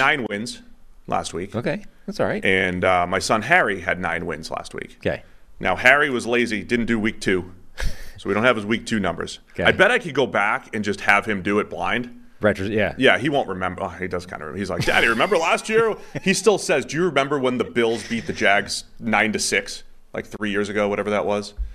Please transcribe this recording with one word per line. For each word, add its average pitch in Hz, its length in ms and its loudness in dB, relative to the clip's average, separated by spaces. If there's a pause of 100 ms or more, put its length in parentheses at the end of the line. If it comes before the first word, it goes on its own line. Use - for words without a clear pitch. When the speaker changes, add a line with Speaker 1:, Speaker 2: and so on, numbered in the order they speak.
Speaker 1:
nine 139 240 2
wins 104 340 -8 (440)
last 92 300 -4
week. 95 200 -8
Speaker 2:
Okay, 143 280 -4 (240)
that's - 120 -6
all 113 60 0
right. 165 180 -2
Speaker 1:
And, 92 400 2
uh, 90 220 4
my 95 140 0
son 107 240 0
Harry 123 380 2
had 87 180 -2
nine 85 260 -4
wins 78 240 -8
last - 240 -10
week. - 220 -12 (100)
Speaker 2:
Okay. 87 160 -2 (380)
Speaker 1:
Now, 92 160 0
Harry 143 340 6
was 120 160 -2
lazy, 113 380 0
didn't 117 240 0
do 117 120 2
week 107 220 -2
two, 92 320 0 (120)
Speaker 2:
<laughs> - 520 -4
Speaker 1:
so - 100 -12
we 98 60 2
don't 104 100 2
have 123 120 6
his 104 100 -4
week 107 220 -2
two 113 120 0
numbers. 85 380 -4 (140)
Speaker 2:
Okay. - 140 -4
Speaker 1:
I - 60 6
bet 185 200 4
I 247 80 2
could 160 160 -8
go 135 100 4
back 110 500 -2
and 107 80 -4
just 101 180 -4
have 101 260 4
him 101 160 -2
do 101 160 0
it - 100 -2
blind. 92 520 -6 (200)
Speaker 2:
Retro-, 98 240 2
yeah. 104 320 0
Speaker 1:
Yeah, 110 220 4
he 131 100 -2
won't 139 180 0
remember. 92 360 -4
Oh, 95 40 -4
he 90 220 -8
does 90 160 -6
kinda 76 220 -12
re-, 80 120 -8
he's 95 100 -4
like, 90 140 -2
"Daddy, - 240 2
remember 170 300 2
last 185 320 0
year?" 220 260 2 (120)
Speaker 2:
<laughs> - 160 -10
Speaker 1:
He 190 100 4
still 196 240 4
says, 147 260 2
"Do 135 140 -6
you 175 80 2
remember 143 340 2
when 127 180 2
the 113 60 2
Bills 113 460 0
beat 113 180 -4
the 101 60 -4
Jags 101 500 2 (160)
nine 110 320 2
to 98 80 -2
six, - 440 -2 (300)
like, 110 120 -8
three 104 260 -6
years 101 160 0
ago, 104 220 0
whatever 101 220 -2
that 98 140 0
was?" 101 280 -2 (220)